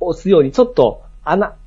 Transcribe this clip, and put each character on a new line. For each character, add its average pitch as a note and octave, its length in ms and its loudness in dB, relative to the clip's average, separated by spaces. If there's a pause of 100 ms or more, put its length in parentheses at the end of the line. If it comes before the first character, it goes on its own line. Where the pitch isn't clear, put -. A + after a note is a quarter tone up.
う、 F3+ 40 -8
押 E3 160 -6
す - 80 -6
よ F#3+ 120 4
う - 20 4
に C3+ 100 -6
ち - 80 0
ょ B3 40 2
っ B3 100 -4
と A#2 280 0 (220)
穴、 F3 320 -4 (100)